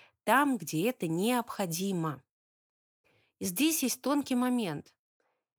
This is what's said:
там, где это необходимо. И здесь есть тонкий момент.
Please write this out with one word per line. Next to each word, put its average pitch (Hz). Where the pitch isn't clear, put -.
там, 262
где 160
это -
необходимо. 180
И 196
здесь 285
есть -
тонкий 277
момент. 240